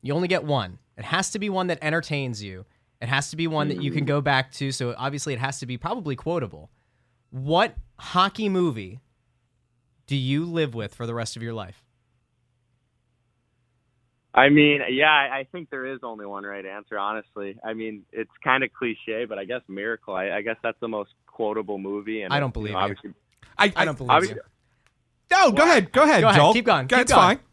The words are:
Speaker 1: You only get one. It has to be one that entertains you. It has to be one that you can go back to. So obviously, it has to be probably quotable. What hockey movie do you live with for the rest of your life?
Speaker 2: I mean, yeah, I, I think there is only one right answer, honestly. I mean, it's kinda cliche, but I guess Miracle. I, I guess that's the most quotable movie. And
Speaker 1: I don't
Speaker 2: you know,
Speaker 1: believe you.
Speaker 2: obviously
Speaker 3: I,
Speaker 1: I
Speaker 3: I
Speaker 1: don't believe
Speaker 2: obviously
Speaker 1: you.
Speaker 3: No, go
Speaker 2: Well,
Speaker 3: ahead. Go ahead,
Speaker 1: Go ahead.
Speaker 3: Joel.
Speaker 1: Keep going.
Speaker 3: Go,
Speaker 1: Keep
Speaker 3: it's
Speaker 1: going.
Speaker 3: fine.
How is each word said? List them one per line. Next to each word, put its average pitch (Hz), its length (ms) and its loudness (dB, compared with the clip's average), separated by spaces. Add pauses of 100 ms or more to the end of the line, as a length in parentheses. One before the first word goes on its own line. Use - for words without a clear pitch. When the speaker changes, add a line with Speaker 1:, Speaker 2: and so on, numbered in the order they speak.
Speaker 1:
You 135 140 -4
only 175 140 -2
get 175 160 0
one. 117 340 -2 (180)
It 107 80 -14
has 185 280 -2
to 208 80 -6
be 208 100 -4
one 185 160 -2
that 165 160 -2
entertains 147 580 -4
you. 95 240 -12 (380)
It 117 60 -8
has 139 220 -2
to 156 60 -12
be 165 120 -2
one 151 200 -2
that - 140 -4
you 139 80 -2
can 160 140 -2
go 147 160 0
back 135 320 0
to. 139 180 -6
So 123 260 -6
obviously, 139 360 -8
it 117 80 -6
has 135 180 -6
to 131 80 -10
be 127 100 -8
probably 170 380 -6
quotable. 123 560 -8 (600)
What 151 440 0 (240)
hockey 196 500 0
movie 127 520 -2 (1040)
do 135 80 -4
you 139 300 0
live 165 280 -2
with 110 220 -8
for 120 100 -10
the 117 100 -6
rest 117 220 -6
of 113 60 -12
your 117 100 -8
life? 101 300 -12 (2500)
Speaker 2:
I 135 160 8
mean, 147 300 6 (100)
yeah, 143 200 4
I, 139 300 2
I 131 100 -12
think 175 200 -14
there 131 160 -8
is 131 160 -10
only 110 240 -12
one 98 180 -10
right 101 200 -10
answer, 101 340 -10
honestly. 101 680 -6
I 110 100 -8
mean, 110 380 -10
it's 110 180 -8 (140)
kinda 131 240 2
cliche, 113 560 -6
but 107 140 -8
I 101 60 -8
guess 120 240 -10
Miracle. 101 460 -8
I, 92 160 -4
I 104 120 -4
guess 113 200 -6
that's 113 180 -4
the 117 80 -8
most 107 220 -8 (160)
quotable 107 520 -4
movie. 104 440 -6
And 92 100 -6
Speaker 1:
I 143 60 0
don't 139 100 -2
Speaker 2:
you - 0 -
know, 117 40 -8
Speaker 1:
believe 107 200 -8
you. 95 60 -4
Speaker 2:
obviously 101 320 -4 (460)
Speaker 3:
I, 208 100 4
Speaker 1:
I 196 100 0
Speaker 3:
I - 80 2
Speaker 1:
don't 151 140 -4
believe 127 120 -4
Speaker 2:
obviously 151 260 4
Speaker 1:
you. - 60 -14 (960)
Speaker 3:
No, 370 140 8
go 202 140 2
Speaker 2:
Well, - 60 6
Speaker 3:
ahead. 233 220 4
Go 262 120 6
ahead, 294 180 6
Speaker 1:
Go 220 60 6
ahead. 196 120 6
Speaker 3:
Joel. 160 120 8
Speaker 1:
Keep 233 140 2
going. 151 200 4
Speaker 3:
Go, - 100 2
Speaker 1:
Keep 240 60 6
Speaker 3:
it's 254 100 2
Speaker 1:
going. 196 80 8 (180)
Speaker 3:
fine. - 20 -16 (120)